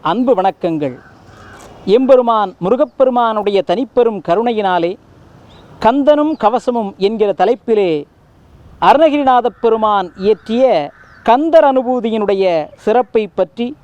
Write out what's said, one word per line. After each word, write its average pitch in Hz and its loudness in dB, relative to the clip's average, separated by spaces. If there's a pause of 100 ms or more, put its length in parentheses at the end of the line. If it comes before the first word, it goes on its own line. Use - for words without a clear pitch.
அன்பு 226 0
வணக்கங்கள். 165 -4 (1000)
எம்பெருமான் 233 2 (140)
முருகப்பெருமானுடைய 226 0 (100)
தனிப்பெரும் 226 -2
கருணையினாலே 190 -2 (920)
கந்தனும் 294 2 (100)
கவசமும் 226 -2 (160)
என்கிற 208 0 (120)
தலைப்பிலே 208 0 (1000)
அருணகிரிநாத 262 2 (120)
பெருமான் 214 0 (140)
இயற்றிய 220 0 (680)
கந்தர் 302 4
அனுபூதியினுடைய 220 -2 (400)
சிறப்பை 226 0 (140)
பற்றி 254 -4 (160)